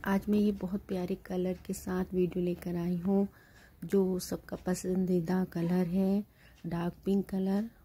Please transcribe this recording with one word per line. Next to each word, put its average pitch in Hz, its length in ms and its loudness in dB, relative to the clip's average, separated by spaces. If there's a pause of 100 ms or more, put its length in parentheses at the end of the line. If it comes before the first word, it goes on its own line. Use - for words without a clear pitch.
आज 196 240 2
मैं 208 100 4
ये 208 140 4
बहुत 196 360 -4
प्यारे 185 260 -2
color 185 520 -4
के 190 60 -6
साथ 185 320 -2 (100)
video 180 300 2
लेकर 175 320 -4
आई 175 200 -2
हूँ, 196 320 2 (560)
जो 185 340 2
सबका - 380 -6
पसंदीदा 185 880 0
color 180 420 0
है, 190 380 2 (420)
dark 170 280 -2 (100)
pink 190 220 2
color। 196 440 0 (140)